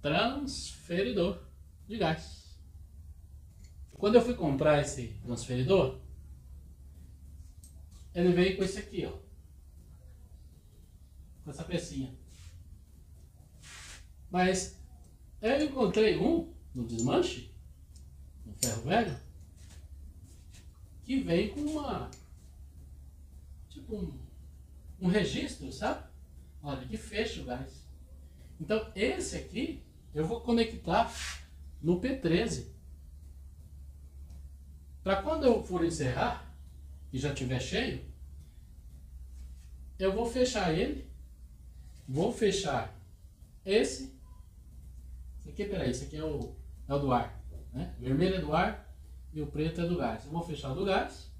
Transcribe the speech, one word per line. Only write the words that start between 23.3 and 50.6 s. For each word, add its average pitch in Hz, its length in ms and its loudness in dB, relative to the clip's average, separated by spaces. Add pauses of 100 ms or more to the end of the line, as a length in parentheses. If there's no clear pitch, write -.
tipo 262 260 -10
um, 165 240 -6 (840)
um 180 60 6
registro, - 640 2
sabe? - 380 -2 (540)
Olha, 135 240 -4
que 220 100 -6
fecha - 460 -2
o - 20 -8
gás. - 420 -8 (720)
Então 214 360 0
esse 220 420 0
aqui 254 480 -4 (300)
eu 151 120 2
vou 233 140 0
conectar 220 720 4 (680)
no 175 200 4
P 269 160 2
treze. - 580 2 (2250)
Pra 196 200 4
quando 302 220 2
eu 226 180 8
for 175 220 0
encerrar - 680 2 (580)
e 131 60 -2
já 139 140 0
tiver 127 280 0
cheio, 214 440 0 (1900)
eu 190 140 6
vou 226 140 2
fechar 233 500 4
ele. 277 320 0 (1000)
Vou 165 240 4
fechar 175 600 4 (720)
esse. 220 540 2 (1200)
Esse 143 100 -12
aqui, - 160 -2
peraí, 190 240 2
esse - 160 -2
aqui 156 100 -8
é 156 80 -4
o, 143 320 -2 (320)
é 139 60 2
o 143 40 6
do 139 140 4
ar, 117 280 2 (320)
né? 143 260 -4
O 120 40 -8
vermelho 165 340 4
é 180 40 0
do 151 140 -2
ar 202 380 2 (400)
e 151 80 -6
o 143 60 -2
preto 160 360 0
é 170 40 2
do 175 120 2
gás. 113 260 -2
Eu 147 80 -10
vou 175 100 -2
fechar 147 320 -4